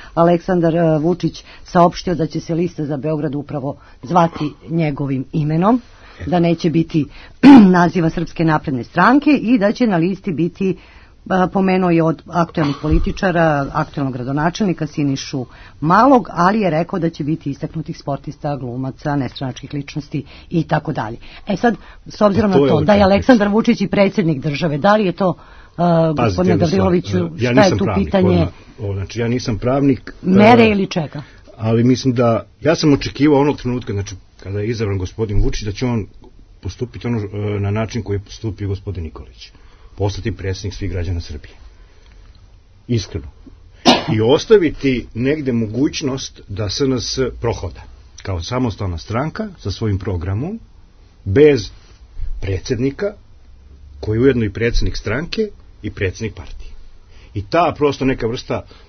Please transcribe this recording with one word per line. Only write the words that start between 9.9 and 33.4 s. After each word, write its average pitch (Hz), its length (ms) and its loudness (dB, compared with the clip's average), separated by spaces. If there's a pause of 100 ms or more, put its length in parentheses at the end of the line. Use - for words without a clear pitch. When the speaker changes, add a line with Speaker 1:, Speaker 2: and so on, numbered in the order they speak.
Speaker 1:
listi 180 360 -2
biti, 180 440 -2 (520)
a, 185 180 2
pomenuo 185 440 2
je 165 120 4
od 160 240 0
aktuelnih 160 560 -2
političara, 160 880 0
aktuelnog 139 420 -4
gradonačelnika 151 720 -2
Sinišu 139 600 -4 (340)
Malog, 226 520 4
ali 185 280 2
je 185 100 0
rekao 170 280 -2
da 165 120 0
će 165 140 -8
biti 147 260 -4
istaknutih 156 480 -10
sportista, 143 580 -8
glumaca, 131 600 -6
nestranačkih 131 580 -6
ličnosti 143 500 -8 (260)
i 165 120 0
tako 156 300 -2
dalje. 120 240 -6 (320)
E 202 80 -2
sad, 233 180 2 (320)
s - 140 -16
obzirom 202 300 2
Speaker 2:
A 185 40 2
to - 60 6
Speaker 1:
na 143 60 4
Speaker 2:
je 131 40 2
Speaker 1:
to - 40 4
da 151 180 4
je 202 40 6
Speaker 2:
odlična 202 100 4
Speaker 1:
Aleksandar 202 400 4
Speaker 2:
priča. 202 80 0
Speaker 1:
Vučić 226 260 2
i 202 80 0
predsjednik 190 500 2
države, 147 400 -2
da 202 180 4
li 220 80 0
je 175 80 0
to, 185 220 0 (420)
a, 165 400 2
Speaker 2:
Pazite 120 120 2
Speaker 1:
gospodine 180 240 2
Speaker 2:
jednu 165 140 2
stvar, 180 120 0
Speaker 1:
Gavriloviću, 180 400 0
Speaker 2:
e, - 20 2
ja 143 320 -2
Speaker 1:
šta 165 80 4
je 202 40 6
Speaker 2:
nisam 143 140 2
Speaker 1:
tu 98 60 0
Speaker 2:
pravnik, 98 220 0
Speaker 1:
pitanje? 190 220 2
Speaker 2:
odmah, 90 200 2 (320)
o, 101 140 -6
znači, 101 260 -6
ja 117 80 0
nisam 120 300 -2
pravnik, 139 640 0
Speaker 1:
Mere 208 400 6
Speaker 2:
e, 226 80 6
Speaker 1:
ili 196 160 0
čega? 160 360 -6 (340)
Speaker 2:
ali 113 280 2
mislim 127 300 2
da, 117 320 2 (140)
ja 151 140 2
sam 156 180 4
očekivao 135 480 2